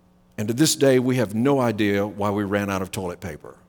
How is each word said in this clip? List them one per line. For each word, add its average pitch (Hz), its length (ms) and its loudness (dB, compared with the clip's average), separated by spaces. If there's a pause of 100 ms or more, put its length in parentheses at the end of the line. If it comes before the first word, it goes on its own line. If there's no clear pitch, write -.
(380)
And 107 100 -4
to 117 60 -2
this 151 220 2
day, 135 220 6
we 127 180 0
have 104 180 -2
no 135 260 2
idea 104 460 0
why 101 240 -4
we 104 120 0
ran 101 280 -2
out 95 100 -2
of 92 100 -8
toilet 87 300 -6
paper. 73 360 -12 (120)